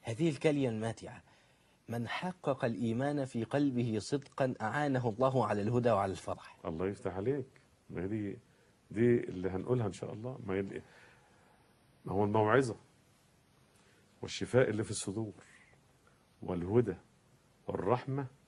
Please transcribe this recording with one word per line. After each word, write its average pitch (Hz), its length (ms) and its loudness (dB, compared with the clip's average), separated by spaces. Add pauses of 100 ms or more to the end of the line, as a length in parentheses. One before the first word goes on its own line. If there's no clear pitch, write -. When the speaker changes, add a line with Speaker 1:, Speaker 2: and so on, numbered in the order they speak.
Speaker 1:
هذه 135 280 0
الكلمة 143 400 2
الماتعة، 110 540 -6 (640)
من 117 180 -4
حقق 147 580 -4
الإيمان 127 600 0
في 117 180 -4
قلبه 120 560 2
صدقاً 135 640 -2
أعانه 127 480 0
الله 127 360 4
على 104 160 2
الهدى 117 300 2
وعلى 98 200 4
الفرح. - 540 -8
Speaker 2:
الله 87 220 -2
يفتح 101 280 -4
عليك. 131 300 -2 (440)
ما 85 140 -4
هي 95 40 -2
دي، 104 300 -4 (540)
دي 120 280 6
اللي 90 300 -4
هنقولها 107 380 0
إن 87 60 -2
شاء - 200 -8
الله. 120 320 -10
ما 98 80 -4
هي 98 80 0
دي، 95 200 -6 (1200)
ما - 80 -4
هو 101 100 2
الموعظة 110 520 4 (1500)
والشفاء - 480 2
اللي 107 140 -2
في - 80 -6
الصدور 104 420 -6 (1080)
والهدى 92 540 2 (720)
والرحمة 131 600 0 (200)